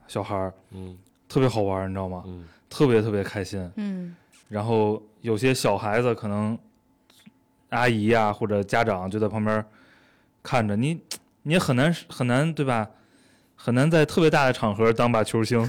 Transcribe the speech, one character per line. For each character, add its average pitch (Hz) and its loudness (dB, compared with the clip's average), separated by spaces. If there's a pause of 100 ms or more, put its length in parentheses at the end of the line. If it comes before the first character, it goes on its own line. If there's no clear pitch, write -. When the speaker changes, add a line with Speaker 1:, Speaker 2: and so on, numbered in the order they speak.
Speaker 1:
小 - -6
孩 101 -8
儿， 95 -4 (160)
Speaker 2:
嗯。 92 -16 (320)
Speaker 1:
特 147 0
别 131 4
好 117 -2
玩 95 -2
儿， 95 -4
你 95 -6
知 95 -6
道 95 -6
吗？ 90 -10
Speaker 2:
嗯。 90 -16 (240)
Speaker 1:
特 - 2
别 117 4
特 110 -2
别 101 0
开 95 -6
心。 92 -10
Speaker 3:
嗯。 180 -8 (320)
Speaker 1:
然 104 -6
后 110 0 (180)
有 113 -2
些 127 2
小 110 0
孩 107 -2
子 123 0
可 110 -8
能 107 -2 (1120)
阿 120 2
姨 110 2
呀， 110 4
或 107 -6
者 101 0
家 117 0
长 95 -2
就 107 -4
在 107 0
旁 107 -4
边 107 0
儿 107 -2 (760)
看 120 0
着 101 -2
你， 143 -2 (440)
你 147 -4
也 180 4
很 151 0
难， 156 2 (140)
很 - -6
难， 135 0
对 147 -4
吧？ 117 -2 (720)
很 120 -2
难 135 4
在 165 6
特 147 0
别 160 6
大 147 4
的 127 4
场 110 -2
合 113 6
当 120 2
把 110 2
球 113 0
星， 113 0